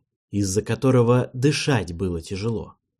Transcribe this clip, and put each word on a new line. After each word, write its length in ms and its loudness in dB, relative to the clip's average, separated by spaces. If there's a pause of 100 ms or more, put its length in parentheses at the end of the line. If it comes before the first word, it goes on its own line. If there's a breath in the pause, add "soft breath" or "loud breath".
(300)
из-за 320 -2
которого 720 2
дышать 600 0
было 280 -4
тяжело. 540 -8 (240)